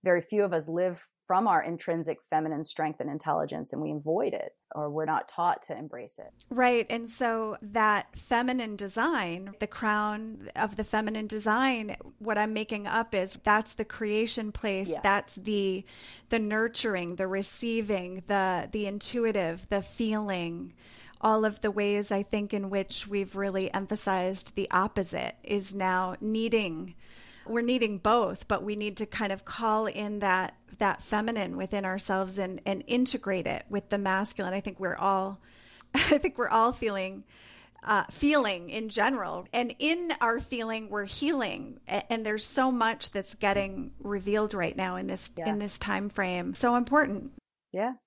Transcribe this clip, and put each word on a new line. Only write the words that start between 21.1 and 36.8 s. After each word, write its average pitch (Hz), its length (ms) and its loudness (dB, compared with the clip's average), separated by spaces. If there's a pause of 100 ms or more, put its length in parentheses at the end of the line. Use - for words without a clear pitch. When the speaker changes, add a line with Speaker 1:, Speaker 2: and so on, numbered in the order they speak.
Speaker 2:
all 220 240 6
of 208 160 0
the 214 100 2
ways 202 400 2
I 202 120 2
think 208 300 -2
in 196 180 -2
which 196 360 -2
we've 202 300 -2
really 190 360 0
emphasized 190 840 0
the - 160 -2
opposite 180 720 0
is 190 300 -2
now 185 460 0
needing, 214 760 0 (520)
we're 226 140 0
needing 233 380 2
both, 202 500 2
but 196 140 0
we 208 120 -2
need 208 220 -4
to 220 80 -4
kind 208 260 -2
of 196 140 -4
call 220 400 2
in 208 340 -4
that, 185 360 2 (220)
that 196 240 2
feminine 214 560 -2
within 190 280 -2
ourselves 190 540 -2
and, 185 260 -4
and 190 220 -2
integrate 220 580 0
it - 240 -4
with 202 200 -2
the 202 100 2
masculine. 190 540 0
I 196 80 -2
think 196 180 -10
we're 185 160 -2
all, 196 440 2 (280)
<laughs> - 260 -16
I 294 240 6
think 285 220 0
we're 240 100 2
all 226 220 6
feeling, 196 520 -4 (600)